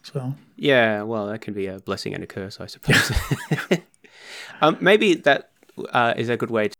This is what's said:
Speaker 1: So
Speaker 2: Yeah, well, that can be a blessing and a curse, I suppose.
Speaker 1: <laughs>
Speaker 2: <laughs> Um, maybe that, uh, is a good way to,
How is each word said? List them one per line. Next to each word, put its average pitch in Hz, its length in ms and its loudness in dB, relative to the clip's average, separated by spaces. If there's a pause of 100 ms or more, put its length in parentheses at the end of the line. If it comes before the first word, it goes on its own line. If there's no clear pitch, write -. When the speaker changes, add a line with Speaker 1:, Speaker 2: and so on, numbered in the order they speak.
Speaker 1:
So 135 320 -8 (220)
Speaker 2:
Yeah, 113 460 4
well, 110 260 -4
that 107 120 -8
can 104 140 -10
be 98 120 -4
a 95 120 -8
blessing 98 340 -6
and 90 100 -8
a - 40 -12
curse, - 340 -12
I 90 60 -14
suppose. - 460 0 (580)
Speaker 1:
<laughs> - 0 -
Speaker 2:
<laughs> 170 100 2 (800)
Um, 156 200 4
maybe 208 340 4
that, - 360 0 (420)
uh, 117 240 4
is 117 120 -2
a 120 80 0
good 113 140 -4
way 107 180 0
to, - 120 -8